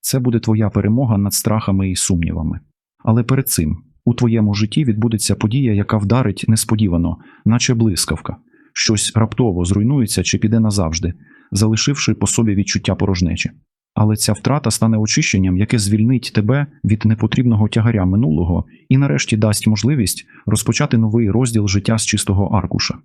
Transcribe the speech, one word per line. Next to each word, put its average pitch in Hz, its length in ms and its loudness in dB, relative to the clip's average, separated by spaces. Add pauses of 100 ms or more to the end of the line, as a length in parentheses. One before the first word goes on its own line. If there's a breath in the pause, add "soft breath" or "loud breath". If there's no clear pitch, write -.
Це - 180 -4
буде 123 200 0
твоя 110 320 0
перемога 107 480 2
над 101 160 0
страхами 98 560 0
і 90 60 -4
сумнівами. 82 640 -2 (440)
Але 117 180 2
перед 131 260 0
цим 85 280 -2 (280)
у 117 100 2
твоєму 113 400 2
житті 107 300 0
відбудеться 110 500 0
подія, 117 380 0
яка 101 240 0
вдарить 107 520 0
несподівано, 95 680 0 (280 loud breath)
наче 120 300 2
блискавка. 107 640 -2 (380 soft breath)
Щось - 420 -2
раптово 110 480 0
зруйнується 104 580 0
чи 98 160 -2
піде 110 220 2
назавжди, 87 540 -2 (380 loud breath)
залишивши 110 600 0
по - 120 -2
собі 110 280 0
відчуття 98 400 -2
порожнечі. 90 560 -2 (440)
Але 107 220 2
ця - 160 -2
втрата 131 380 -2
стане 113 280 0
очищенням, 95 580 0
яке 107 220 0
звільнить 110 560 0
тебе 127 320 0 (180 loud breath)
від 107 200 0
непотрібного 110 640 2
тягаря 110 360 2
минулого 92 600 0 (240 loud breath)
і 131 100 4
нарешті 139 380 0
дасть 107 300 0
можливість 110 600 0 (200 loud breath)
розпочати 113 520 0
новий 110 320 2
розділ 113 380 0
життя 101 300 0
з - 80 -4
чистого 98 400 0
аркуша. - 580 -2